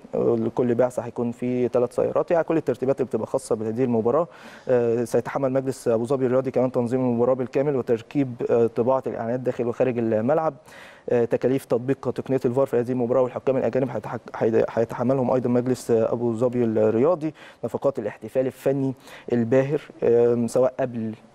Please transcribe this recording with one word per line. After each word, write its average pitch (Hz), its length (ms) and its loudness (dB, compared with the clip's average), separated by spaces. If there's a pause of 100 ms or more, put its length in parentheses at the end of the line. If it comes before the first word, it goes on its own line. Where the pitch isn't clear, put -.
(160)
آه، 120 240 2
لكل 117 360 0
بعثة 123 260 0
هيكون 120 300 -6
في 123 360 -2
ثلاث 123 280 0
سيارات، 131 360 0
يعني 165 120 2
كل 165 140 0
الترتيبات 131 400 -2
اللي 131 100 -2
بتبقى 110 200 -4
خاصة - 280 -2
بهذه 110 280 -2
المباراة. 120 320 0 (540)
آه، 120 340 2
سيتحمل 127 480 -2
مجلس 135 360 -2
أبو 117 180 2
ظبي 131 200 0
الرياضي 127 260 0
كمان 123 200 0
تنظيم 123 280 0
المباراة 123 340 2
بالكامل 135 420 -2
وتركيب، 123 600 -2 (140)
آه، 117 180 4
طباعة 123 400 0
الإعلانات 117 320 -4
داخل 123 280 -2
وخارج 123 300 0
الملعب. 120 560 0 (560)
آه، 120 160 4
تكاليف 131 400 0
تطبيق 127 460 -2
تقنية 131 340 -2
الفار 127 200 2
في 127 140 0
هذه 120 120 -2
المباراة 127 300 2
والحكام 127 360 0
الأجانب 127 320 0
هيتحك-، - 460 -10
هيد-، 113 340 2
هيتحملهم 123 640 0
أيضًا 123 180 0
مجلس، 123 420 0
آه، 113 220 2
أبو 120 220 -2
ظبي 123 280 0
الرياضي، 117 680 2 (300)
نفقات 135 360 -2
الاحتفال 110 480 -4
الفني 135 460 -2 (400)
الباهر، 131 480 2 (220)
آم، 120 440 4
سواء 127 320 2
قبل 117 340 -4 (220)